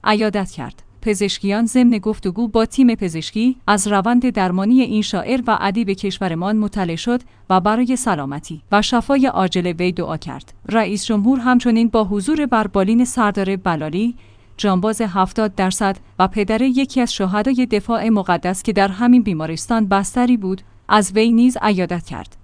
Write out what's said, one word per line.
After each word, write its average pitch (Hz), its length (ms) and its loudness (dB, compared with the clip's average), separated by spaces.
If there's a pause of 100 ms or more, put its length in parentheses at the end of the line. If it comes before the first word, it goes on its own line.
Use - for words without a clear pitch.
عیادت 208 460 0
کرد. - 320 -14 (200)
پزشکیان 202 640 -2
ضمن 240 320 4
گفتگو 208 500 -4
با 220 180 2
تیم 240 280 4
پزشکی 208 640 -2 (100)
از 202 200 2
روند 240 440 2
درمانی 196 500 2
این 214 220 0
شاعر 233 440 -2
و 220 140 2
ادیب 196 300 -2
کشورمان 190 680 -4
مطلع 196 400 -2
شد 240 240 -2 (300)
و 185 100 4
برای 233 360 0
سلامتی 151 680 -6 (100)
و 208 100 4
شفای 262 440 2
عاجل 185 400 0 (120)
وی 180 140 0
دعا 160 240 -6
کرد. 147 360 -12 (160)
رئیس 208 380 -2
جمهور 233 340 2
همچنین 240 480 2
با 220 160 2
حضور 208 420 -2
بر 220 200 0
بالین 208 380 2
سردار 202 520 -2
بلالی، 180 580 -2 (420)
جانباز 208 440 0
هفتاد 196 540 -2
درصد 190 420 -2 (220)
و 196 100 4
پدر 214 340 0
یکی 262 380 0
از 240 140 0
شهدای 214 520 0
دفاع 220 420 -2
مقدس 185 540 0
که 220 100 -2
در 196 160 2
همین 240 340 4
بیمارستان 180 640 -2
بستری 240 500 2
بود، 190 260 -4 (260)
از 208 260 2
وی 226 180 2
نیز 240 300 4
عیادت 180 440 -2
کرد. - 380 -14